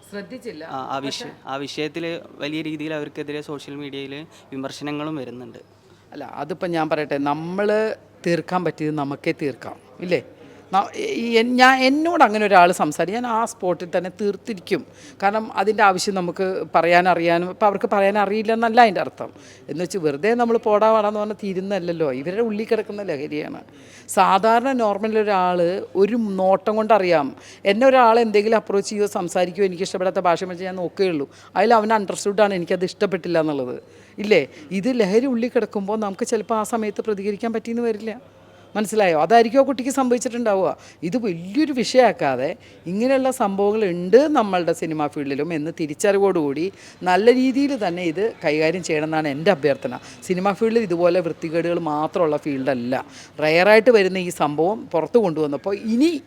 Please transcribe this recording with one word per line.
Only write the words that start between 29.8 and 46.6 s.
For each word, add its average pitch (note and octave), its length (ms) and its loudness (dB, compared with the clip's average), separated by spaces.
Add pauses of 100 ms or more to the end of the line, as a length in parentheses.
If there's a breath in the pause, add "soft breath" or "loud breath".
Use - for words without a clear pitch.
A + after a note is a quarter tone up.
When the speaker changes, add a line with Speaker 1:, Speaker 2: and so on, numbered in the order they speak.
Speaker 1:
ഇഷ്ടപ്പെടാത്ത F#3 400 -2
ഭാഷ E3+ 220 0
വെച്ച് F3+ 200 -10
ഞാൻ F#3 120 -10
നോക്കുകയുള്ളൂ. E3 440 -2 (300 loud breath)
അതിൽ G#3+ 140 4 (100)
അവൻ G#3+ 180 -2
അണ്ടർസ്റ്റുഡ് G3+ 480 -2
ആണ്, G3+ 120 -2
എനിക്കത് F3+ 320 -2
ഇഷ്ടപ്പെട്ടില്ല F3+ 540 -2
എന്നുള്ളത്, C3+ 320 -4 (460 loud breath)
ഇല്ലേ? F3+ 200 4 (360 loud breath)
ഇത് A#3+ 120 -2 (100)
ലഹരി G#3+ 340 2
ഉള്ളിൽ A3+ 200 -2
കിടക്കുമ്പോൾ G#3+ 420 -2 (100)
നമുക്ക് G3 260 -6
ചിലപ്പോൾ A3 280 -2
ആ G#3 40 -4 (100)
സമയത്ത് G#3+ 340 -4
പ്രതികരിക്കാൻ G#3 480 -4
പറ്റിയെന്ന് A#3 340 -6
വരില്ല. G#3+ 220 -8 (600 loud breath)
മനസ്സിലായോ? G#3 480 2
അതായിരിക്കും A3+ 380 4
ആ - 80 6
കുട്ടിക്ക് C4 280 -4
സംഭവിച്ചിട്ടുണ്ടാവുക. A#3+ 720 0 (380 loud breath)
ഇത് F3+ 80 -6 (100)
വലിയൊരു G3+ 540 -2
വിഷയമാക്കാതെ E3 680 2 (440 loud breath)
ഇങ്ങനെയുള്ള C4 480 0
സംഭവങ്ങൾ G3+ 420 0 (120)
ഉണ്ട് F3+ 240 2 (200)
നമ്മളുടെ F3+ 440 0
സിനിമാ D#3 320 -2
ഫീൽഡിലും C#3 440 -4
എന്ന് D3+ 220 -4
തിരിച്ചറിവോടുകൂടി F3 840 0 (440 loud breath)